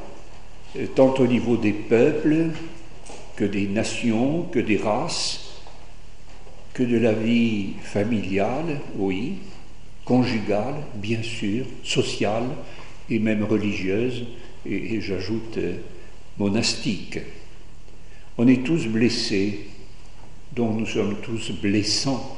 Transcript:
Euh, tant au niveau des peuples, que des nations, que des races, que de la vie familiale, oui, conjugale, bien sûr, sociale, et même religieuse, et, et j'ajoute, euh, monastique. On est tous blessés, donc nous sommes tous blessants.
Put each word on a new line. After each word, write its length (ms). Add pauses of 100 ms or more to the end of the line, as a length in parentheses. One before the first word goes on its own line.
(760)
Euh, 180
tant 200
au 120
niveau 300
des 160
peuples, 800 (840)
que 80
des 220
nations, 840
que 80
des 160
races, 640 (1300)
que 80
de 160
la 140
vie 720
familiale, 960 (160)
oui, 380 (720)
conjugale, 680 (220)
bien 260
sûr, 420 (180)
sociale, 640 (600)
et 100
même 260
religieuse, 800 (420)
et, 280
et 60
j'ajoute, 560
euh, 200 (600)
monastique. 840 (1160)
On 120
est 160
tous 220
blessés, 840 (840)
donc 240
nous 80
sommes 360
tous 280
blessants. 880